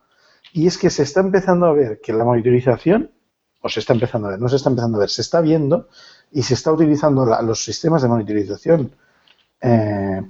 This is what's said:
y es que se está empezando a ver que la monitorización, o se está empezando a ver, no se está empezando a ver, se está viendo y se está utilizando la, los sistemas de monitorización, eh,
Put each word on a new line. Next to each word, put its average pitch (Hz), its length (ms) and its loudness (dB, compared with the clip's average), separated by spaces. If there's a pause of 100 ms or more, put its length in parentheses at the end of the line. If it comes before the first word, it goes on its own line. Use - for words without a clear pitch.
(540)
y 160 140 0
es 175 100 0
que 180 140 0
se 147 140 -2
está 185 160 -2
empezando 190 440 2
a 160 80 4
ver 127 300 0
que 113 100 -6
la 113 120 0
monitorización, 123 840 2 (520)
o 117 80 -6
se 110 100 -4
está 120 140 0
empezando 113 340 -2
a 98 40 -6
ver, 95 80 -8
no 123 100 -2
se 139 60 0
está 135 120 0
empezando 117 300 0
a - 20 0
ver, 98 80 2
se - 140 -6
está - 180 0
viendo 156 480 0 (420)
y 135 120 -4
se 127 100 -2
está 160 180 -2
utilizando 151 540 2
la, 113 160 2
los 113 240 -4
sistemas 160 380 -2
de 123 60 0
monitorización, 107 840 -2 (680)
eh, 104 680 0